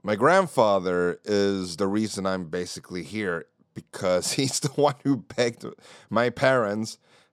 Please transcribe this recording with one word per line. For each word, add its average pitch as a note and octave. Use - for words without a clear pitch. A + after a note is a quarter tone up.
My G#2
grandfather G2+
is G2
the G2
reason G2+
I'm F#2
basically F2
here F#2+
because -
<laughs> -
he's C3+
the D3
one C#3+
who C#3
begged -
my A#2+
parents A#2